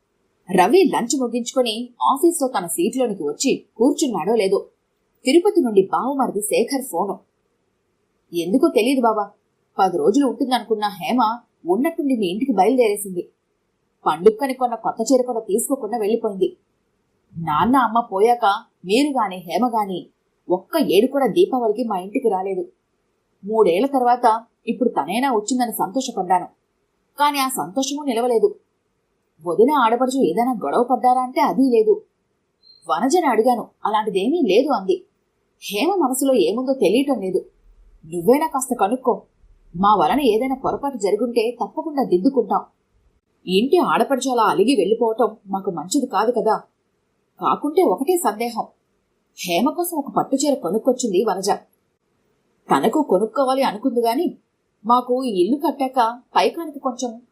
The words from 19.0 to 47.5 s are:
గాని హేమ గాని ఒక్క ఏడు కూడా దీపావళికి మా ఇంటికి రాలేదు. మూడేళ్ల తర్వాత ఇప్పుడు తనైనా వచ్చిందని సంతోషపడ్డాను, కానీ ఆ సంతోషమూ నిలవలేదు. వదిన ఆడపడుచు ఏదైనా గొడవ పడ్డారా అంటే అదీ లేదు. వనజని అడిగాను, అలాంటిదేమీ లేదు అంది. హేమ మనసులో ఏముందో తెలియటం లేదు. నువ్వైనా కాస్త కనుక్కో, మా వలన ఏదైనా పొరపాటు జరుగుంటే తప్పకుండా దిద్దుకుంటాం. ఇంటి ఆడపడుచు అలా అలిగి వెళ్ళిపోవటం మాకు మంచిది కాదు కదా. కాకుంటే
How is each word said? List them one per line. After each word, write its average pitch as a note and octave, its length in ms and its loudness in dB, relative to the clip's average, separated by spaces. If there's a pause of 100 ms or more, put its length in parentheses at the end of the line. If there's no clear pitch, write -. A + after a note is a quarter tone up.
గాని G#3 260 -4
హేమ F3+ 320 -2
గాని G3 380 -4 (420)
ఒక్క F3+ 280 -2
ఏడు G3+ 300 4
కూడా C4+ 200 0
దీపావళికి G#3 580 0
మా G#3 140 -4
ఇంటికి G#3 300 -2
రాలేదు. F#3+ 400 -4 (760)
మూడేళ్ల A3 420 2
తర్వాత A#3+ 580 2 (240)
ఇప్పుడు A#3 200 0
తనైనా B3 440 -2
వచ్చిందని A#3+ 400 -2
సంతోషపడ్డాను, F#3 760 -2 (720)
కానీ C#4+ 200 2
ఆ C4 100 0
సంతోషమూ C4+ 560 -6
నిలవలేదు. A#3 500 2 (920)
వదిన G3+ 280 2
ఆడపడుచు B3+ 500 2
ఏదైనా A3+ 300 0
గొడవ G#3+ 300 -2
పడ్డారా B3 400 2
అంటే C4 180 -4
అదీ B3+ 220 2
లేదు. A3 400 2 (880)
వనజని C4+ 360 0
అడిగాను, A#3 420 2 (160)
అలాంటిదేమీ G#3 640 0
లేదు B3 200 4
అంది. F#3+ 360 -2 (580)
హేమ B3+ 320 -2
మనసులో C4+ 400 0
ఏముందో A#3 380 0
తెలియటం C4 480 0
లేదు. F#3 240 -4 (640)
నువ్వైనా F#3 400 2
కాస్త B3+ 340 -4
కనుక్కో, A3 420 0 (540)
మా G3+ 180 4
వలన F#3 260 2
ఏదైనా C4 340 0
పొరపాటు C4 440 -6
జరుగుంటే A3 520 0
తప్పకుండా C4+ 540 -6
దిద్దుకుంటాం. G3 560 0 (840)
ఇంటి A3+ 320 2
ఆడపడుచు B3 540 0
అలా A#3+ 100 2
అలిగి G#3+ 340 2
వెళ్ళిపోవటం A3 600 0 (100)
మాకు F#3+ 240 -6
మంచిది F3+ 360 -4
కాదు A#3+ 260 0
కదా. G#3+ 280 0 (800)
కాకుంటే D4 420 0